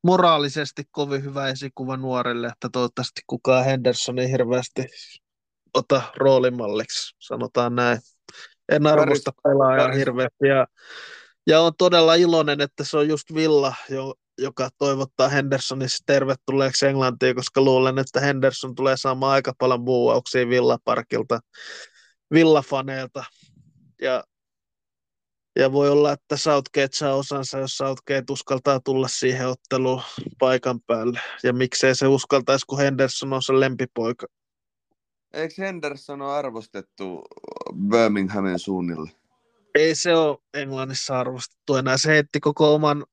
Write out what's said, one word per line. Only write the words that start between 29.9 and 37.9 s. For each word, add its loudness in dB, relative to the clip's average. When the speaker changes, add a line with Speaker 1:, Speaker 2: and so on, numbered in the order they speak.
Speaker 1:
paikan 0
päälle. -2
Ja 0
miksei 2
se 0
uskaltaisi, 2
kun -6
Henderson -2
on -4
se 2
lempipoika. -4
Speaker 2:
Eikö -8
Henderson -10
ole -6
arvostettu -10
Birminghamin 2